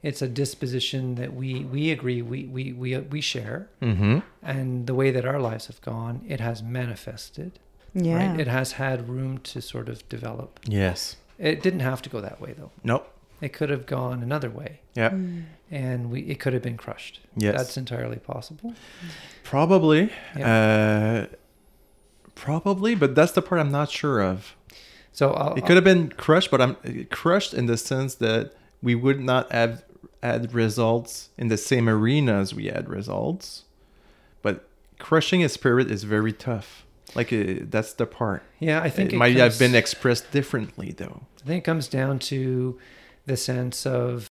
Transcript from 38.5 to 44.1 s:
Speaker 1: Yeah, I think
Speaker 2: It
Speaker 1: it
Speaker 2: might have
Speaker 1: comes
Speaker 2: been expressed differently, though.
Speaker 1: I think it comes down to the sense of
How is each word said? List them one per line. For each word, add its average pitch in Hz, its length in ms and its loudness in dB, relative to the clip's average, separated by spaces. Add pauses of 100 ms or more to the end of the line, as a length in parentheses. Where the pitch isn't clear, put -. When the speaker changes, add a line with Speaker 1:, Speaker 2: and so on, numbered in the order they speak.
Speaker 1:
Yeah, 160 220 0
I 160 80 0
think 190 220 0
Speaker 2:
It - 40 -2
Speaker 1:
it - 20 2
Speaker 2:
might 123 180 6
have 120 180 8
Speaker 1:
comes 117 60 -4
Speaker 2:
been 123 160 6
expressed - 560 2
differently, 131 640 -2
though. - 280 -14 (200)
Speaker 1:
I 131 40 -10
think 170 160 -4
it - 20 -8
comes 160 220 0
down 135 320 0
to 127 580 -2 (480)
the 135 100 -2
sense 123 520 -4
of 123 460 -2